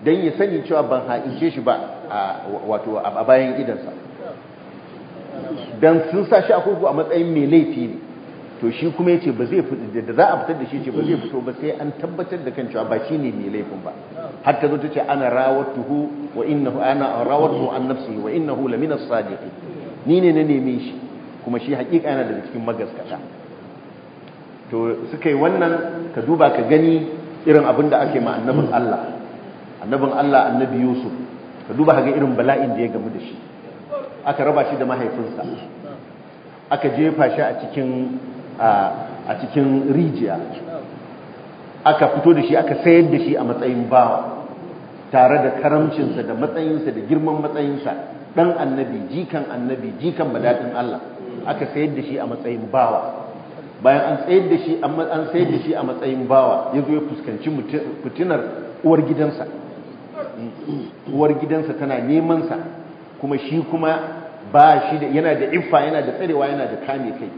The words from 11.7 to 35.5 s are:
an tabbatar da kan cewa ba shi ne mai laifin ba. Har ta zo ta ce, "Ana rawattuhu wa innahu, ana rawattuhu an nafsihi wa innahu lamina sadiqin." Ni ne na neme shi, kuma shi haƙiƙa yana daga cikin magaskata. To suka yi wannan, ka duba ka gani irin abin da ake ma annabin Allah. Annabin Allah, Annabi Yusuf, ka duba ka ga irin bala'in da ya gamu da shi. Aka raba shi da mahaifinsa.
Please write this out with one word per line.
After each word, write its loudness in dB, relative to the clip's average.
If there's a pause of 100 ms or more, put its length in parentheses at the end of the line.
an -6
tabbatar -6
da -4
kan -6
cewa -4
ba -2
shi -2
ne -2
mai -6
laifin -6
ba. -10 (500)
Har 4
ta 2
zo 2
ta -4
ce, -2
"Ana 2
rawattuhu 0
wa -2
innahu, 0
ana 2
rawattuhu 2
an -2
nafsihi -4
wa -4
innahu -2
lamina 0
sadiqin." -4 (540)
Ni 6
ne 6
na 4
neme 2
shi, -8 (500)
kuma -2
shi -6
haƙiƙa 0
yana 0
daga -4 (100)
cikin -8
magaskata. -6 (1500)
To -2
suka 0
yi 4
wannan, 0
ka -6
duba 6
ka -2
gani 4 (400)
irin 6
abin 2
da 4
ake 0
ma -2
annabin 0
Allah. -2 (680)
Annabin 0
Allah, 4
Annabi 0
Yusuf, 0 (560)
ka -8
duba 6
ka 4
ga 2
irin 2
bala'in 2
da -4
ya 0
gamu -4
da -8
shi. -12 (880)
Aka 0
raba 4
shi -4
da 0
mahaifinsa. -4 (1300)